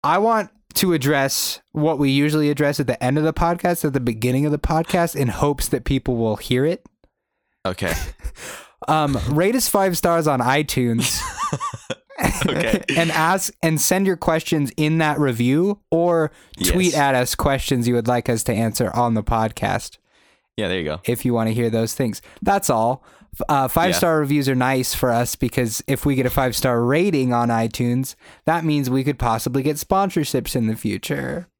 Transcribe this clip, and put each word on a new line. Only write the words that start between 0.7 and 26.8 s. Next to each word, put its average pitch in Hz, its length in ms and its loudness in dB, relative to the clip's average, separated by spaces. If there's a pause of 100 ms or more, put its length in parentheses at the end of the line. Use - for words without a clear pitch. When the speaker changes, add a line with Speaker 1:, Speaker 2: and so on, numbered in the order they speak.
Speaker 1:
to 180 180 2
address 139 640 0 (120)
what 151 280 0
we 139 120 2
usually 147 380 2
address 143 300 0
at 131 80 0
the - 160 -2
end 131 140 2
of 151 60 2
the 156 100 0
podcast, 175 500 0
at 147 100 0
the 135 60 0
beginning 123 460 0
of 151 60 0
the 147 80 -2
podcast, 170 560 0
in 135 120 0
hopes 143 420 -2
that 135 140 -2
people 131 340 -2
will 110 200 0
hear 127 280 0
it. 170 200 -2 (800)
Speaker 2:
Okay. 92 320 -2
Speaker 1:
<laughs> - 60 -4 (840)
Um, 147 320 2 (100)
rate 180 260 2
us 247 120 0
five 190 300 2
stars 170 280 2
on 139 140 2
iTunes. 123 840 0
Speaker 2:
<laughs> 960 40 -8 (1160)
Okay. 147 380 -2
Speaker 1:
<laughs> 139 120 -2
And 165 140 2
ask 165 500 0
and 160 180 2
send 190 280 2
your 185 100 2
questions 160 600 0
in 156 200 2
that 151 220 2
review, 139 600 2 (120)
or 165 400 2 (320)
tweet 180 300 2
Speaker 2:
Yes. - 40 -2
Speaker 1:
at 139 180 2
us 123 200 0
questions 131 520 0
you 123 80 2
would 117 120 0
like 123 220 0
us 113 140 0
to 120 100 -2
answer 113 420 0
on 120 180 2
the 110 100 0
podcast. 110 720 -2 (600)
Speaker 2:
Yeah, 101 120 -2
there 92 100 -2
you 80 60 -4
go. 76 180 -6
Speaker 1:
If 120 200 -2
you 123 100 2
wanna 113 180 0
hear 117 180 0
those 113 240 -2
things. 113 280 -4 (200)
That's 196 280 0
all. 117 340 0 (320)
F-, - 120 -10
uh, 139 200 2
five-star 170 480 2
Speaker 2:
Yeah. 156 40 2
Speaker 1:
reviews 143 300 2
are 131 60 2
nice 127 400 0
for 127 160 0
us 120 240 0
because 120 520 -2
if 139 180 -2
we 143 100 2
get 127 100 0
a 123 60 -14
five-star 123 520 0